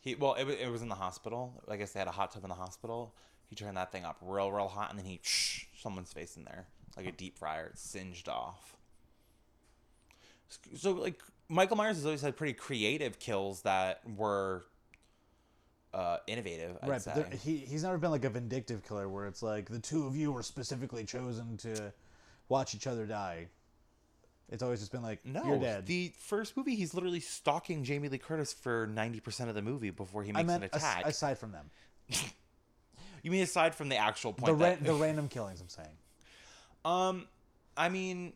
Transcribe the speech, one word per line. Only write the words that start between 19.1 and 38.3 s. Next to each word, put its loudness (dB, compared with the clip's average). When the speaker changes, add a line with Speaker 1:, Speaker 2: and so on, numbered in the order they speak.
Speaker 2:
it's -8
like, 0
"The -6
two 0
of -2
you 2
were -2
specifically -6
chosen -4
to -4
watch 4
each -6
other -2
die." -4
It's -4
always 0
just -8
been -4
like, -6
Speaker 1:
No, -4
Speaker 2:
"You're 6
dead." 0
Speaker 1:
the 2
first -2
movie, 2
he's 0
literally 2
stalking 2
Jamie 0
Lee -2
Curtis -2
for 0
ninety -2
percent -4
of -2
the 0
movie -2
before -6
he -4
Speaker 2:
I -2
Speaker 1:
makes 4
Speaker 2:
meant 2
Speaker 1:
an -2
Speaker 2:
as-, 2
Speaker 1:
attack. 2
Speaker 2:
aside 0
from -8
them. -12
Speaker 1:
<laughs> 0
You 0
mean 6
aside 6
from -4
the 4
actual 4
Speaker 2:
The -4
Speaker 1:
point 8
Speaker 2:
ra-, 10
Speaker 1:
that 4
Speaker 2:
the 6
random 4
killings, -4
I'm -14
saying. -14
Speaker 1:
Um, 4
I 4
mean -2